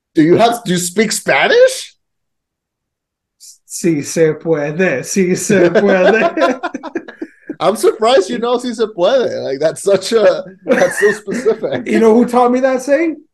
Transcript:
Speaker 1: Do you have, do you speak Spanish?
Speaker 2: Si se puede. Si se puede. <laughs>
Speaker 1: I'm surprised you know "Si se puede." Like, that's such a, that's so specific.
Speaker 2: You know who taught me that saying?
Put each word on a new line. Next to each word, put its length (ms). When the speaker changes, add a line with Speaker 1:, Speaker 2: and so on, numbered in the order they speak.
Speaker 1:
Do 80
you 140
have, 280
do 80
you 60
speak 340
Spanish? 840
Speaker 2:
Si 640
se 320
puede. 680
Si 320
se 340
puede. 920
<laughs> 440
Speaker 1:
I'm 160
surprised 520
you 100
know 200
"Si 160
se 120
puede." 580
Like, 160
that's 220
such 300
a, 320
that's 360
so 120
specific. 720
Speaker 2:
You 140
know 140
who 120
taught 260
me 80
that 220
saying? 400